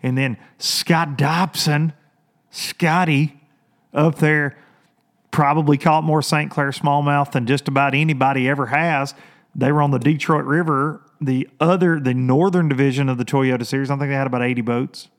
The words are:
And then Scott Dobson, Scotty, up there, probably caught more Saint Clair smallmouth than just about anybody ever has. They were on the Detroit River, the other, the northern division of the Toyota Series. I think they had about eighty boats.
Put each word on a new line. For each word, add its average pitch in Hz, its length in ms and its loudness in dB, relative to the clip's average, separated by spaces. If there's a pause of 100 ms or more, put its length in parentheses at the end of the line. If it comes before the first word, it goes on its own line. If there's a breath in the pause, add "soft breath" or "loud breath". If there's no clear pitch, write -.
And 127 120 -2
then 131 220 -2 (220 loud breath)
Scott 160 580 -2
Dobson, 156 760 -2 (580)
Scotty, 160 880 -2 (500)
up 147 280 0
there, 151 360 2 (760 soft breath)
probably 147 480 2
caught 156 240 2
more 156 180 0
Saint 151 300 -2
Clair 139 180 -2
smallmouth 143 640 0
than 123 160 -2
just 135 200 0
about 139 280 0
anybody 135 520 0
ever 139 200 -2
has. 143 480 -2 (400 loud breath)
They 135 160 0
were 147 100 2
on 143 80 2
the 131 100 0
Detroit 143 460 0
River, 151 560 -2 (180)
the 131 300 -2 (100)
other, 170 400 2
the 131 140 -2
northern 156 560 2
division 135 400 2
of 127 80 -2
the 120 80 -2
Toyota 131 400 0
Series. 135 240 -4
I 139 80 -2
think 139 120 -4
they 139 60 -2
had 135 120 -2
about 123 160 -2
eighty 123 180 -2
boats. 120 460 -4 (120)